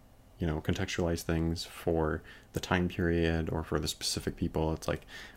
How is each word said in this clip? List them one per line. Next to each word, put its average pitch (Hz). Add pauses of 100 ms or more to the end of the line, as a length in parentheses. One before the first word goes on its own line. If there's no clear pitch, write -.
(400)
you 87
know, 80
contextualize 87
things 82
for 80 (300)
the -
time 90
period 82
or 80
for 80
the 78
specific -
people, 80
it's -
like, 82 (320)